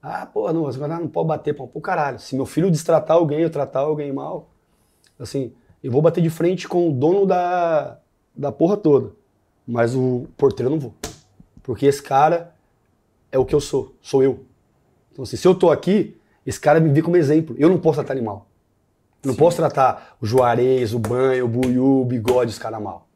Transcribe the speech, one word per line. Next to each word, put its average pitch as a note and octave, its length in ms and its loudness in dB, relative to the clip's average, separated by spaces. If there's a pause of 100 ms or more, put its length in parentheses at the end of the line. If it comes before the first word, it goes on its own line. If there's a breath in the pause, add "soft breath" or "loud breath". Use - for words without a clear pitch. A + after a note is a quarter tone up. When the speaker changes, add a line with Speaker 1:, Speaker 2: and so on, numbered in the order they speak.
Speaker 1:
Ah, F3 240 -10
pô, G#3 260 -4
não, D#3+ 140 -2
agora D3 320 -8
não E3+ 100 -8
pode E3 200 -4
bater, D3+ 260 -4
pô, C3 140 -14
pro - 120 -14
caralho. D3+ 380 -4
Se - 160 -12
meu C3 120 -2
filho F3 240 0
destratar D#3+ 460 0
alguém, D#3 260 2
eu E3 80 0
tratar C#3 300 -4
alguém D3 320 -4
mal, D3 360 -10 (680)
assim, B2+ 340 -8 (320 soft breath)
eu C3 80 -4
vou D3+ 100 4
bater E3+ 200 2
de E3 80 2
frente F3 360 -2
com F3 220 0
o D#3 40 0
dono E3+ 340 2
da, F3 720 -2 (360)
da C#3+ 160 -6
porra F3+ 260 0
toda. C3+ 360 2 (540)
Mas A#2 280 0
o B2+ 320 -2 (100)
porteiro B2+ 320 2
eu - 20 0
não D#3 100 -2
vou. A#2+ 140 -12 (680)
Porque B2+ 240 -2
esse C#3 160 2
cara D#3+ 520 0 (760)
é C3 80 0
o B2+ 60 2
que C#3+ 100 -4
eu D3 60 4
sou, - 400 -6
sou C3+ 220 0
eu. C3 220 0 (680)
Então, C3+ 100 -14
assim, A#2+ 140 -10
se C#3 100 0
eu F#3 80 6
tô F3+ 160 4
aqui, - 480 0 (280 soft breath)
esse B2 120 -8
cara D#3 220 4
me D#3+ 100 4
vê D3+ 120 4
como E3+ 140 0
exemplo. D#3 420 2
Eu D3 100 4
não F#3 100 4
posso D3+ 180 2
tratar C3+ 180 -6
ele B2+ 100 -4
mal. G2+ 240 -10 (760)
Eu C3+ 60 -4
não B2+ 60 -2
Speaker 2:
Sim. A2+ 40 -8
Speaker 1:
posso E3+ 200 4
tratar C#3 600 0
o A#2 60 -6
Juarez, B2 680 2
o A#2+ 40 -2
Banho, B2+ 460 0
o A#2+ 40 -2
Buiú, B2+ 520 2
o B2+ 60 -2
Bigode, A#2+ 440 0
os G#2 80 -12
caras A2+ 240 -10
mal. F#2 340 -12